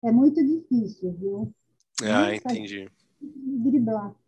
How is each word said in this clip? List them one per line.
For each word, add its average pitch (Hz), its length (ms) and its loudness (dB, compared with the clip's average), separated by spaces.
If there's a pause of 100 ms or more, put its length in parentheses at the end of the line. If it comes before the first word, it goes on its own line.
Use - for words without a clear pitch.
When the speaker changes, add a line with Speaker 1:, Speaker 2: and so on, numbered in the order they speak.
Speaker 1:
É 233 100 2
muito 294 320 6
difícil, 240 680 -2
viu? 196 400 -6 (500)
Speaker 2:
Ah, 104 280 2
Speaker 1:
Mas 107 40 -2 (100)
Speaker 2:
entendi. 101 440 -6 (320)
Speaker 1:
driblar. 262 960 -2 (140)